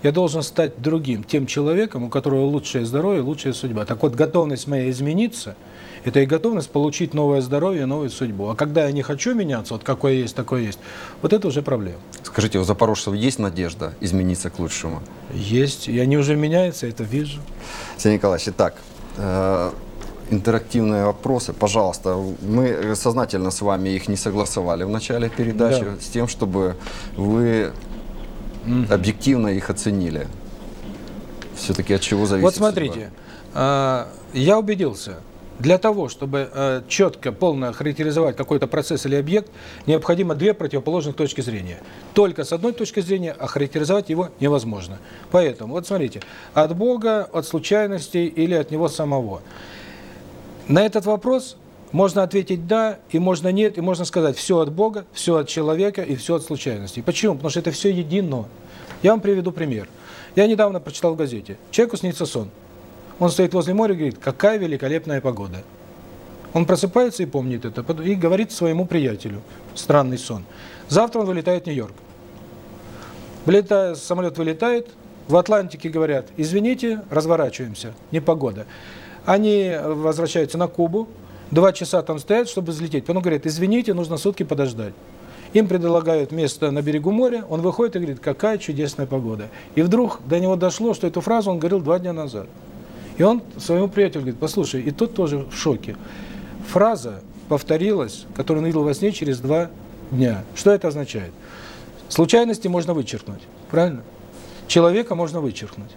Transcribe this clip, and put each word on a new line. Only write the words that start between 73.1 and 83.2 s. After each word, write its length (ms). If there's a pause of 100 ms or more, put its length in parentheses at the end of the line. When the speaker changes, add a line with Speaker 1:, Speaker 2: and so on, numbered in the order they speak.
Speaker 1:
Вылетая, 500
самолет 420
вылетает, 500 (400)
в 80
Атлантике 540
говорят: 380 (100)
«Извините, 720
разворачиваемся, 840 (180)
непогода». 560 (580)
Они 580
возвращаются 720
на 100
Кубу, 400 (440)
два 220
часа 280
там 180
стоят, 300
чтобы 220
взлететь. 340
Потом 160